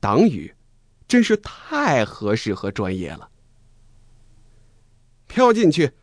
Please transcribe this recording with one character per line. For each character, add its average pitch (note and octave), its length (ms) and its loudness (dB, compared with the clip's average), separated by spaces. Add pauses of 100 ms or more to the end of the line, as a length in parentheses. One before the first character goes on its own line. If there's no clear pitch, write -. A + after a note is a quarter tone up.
挡 A2+ 260 2
雨 A2+ 280 -4 (520)
真 B3 160 4
是 G#3+ 140 2
太 G#3 640 -2
合 G#2 320 -4
适 A2 200 -4
和 G2 160 -8
专 F#2+ 260 -6
业 F2 140 -8
了。 - 180 -18 (2000)
”“飘 B3 240 4
进 G#3+ 180 4
去 D3+ 220 0 (100)